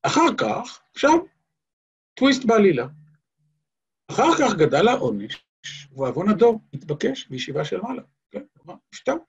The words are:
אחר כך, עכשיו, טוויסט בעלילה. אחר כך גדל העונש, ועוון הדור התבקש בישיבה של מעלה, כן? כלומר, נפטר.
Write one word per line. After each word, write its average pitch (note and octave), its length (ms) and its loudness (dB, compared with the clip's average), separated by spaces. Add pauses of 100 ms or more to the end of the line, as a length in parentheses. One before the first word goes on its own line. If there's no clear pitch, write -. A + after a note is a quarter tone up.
אחר D4+ 340 2
כך, - 440 -6 (100)
עכשיו, D4 200 0 (1000)
טוויסט C4 320 2
בעלילה. G3 420 4 (1200)
אחר C#4 180 2 (100)
כך A3+ 160 2
גדל D3+ 320 4
העונש, A2+ 580 -4 (500)
ועוון C3+ 340 -4
הדור A3 300 4 (140)
התבקש D3+ 540 -6
בישיבה C#3+ 380 -8
של F3+ 160 -6
מעלה, B3+ 200 -10 (300)
כן? A#3+ 120 -12 (140)
כלומר, F3+ 220 -20 (140)
נפטר. C#4 220 -4 (140)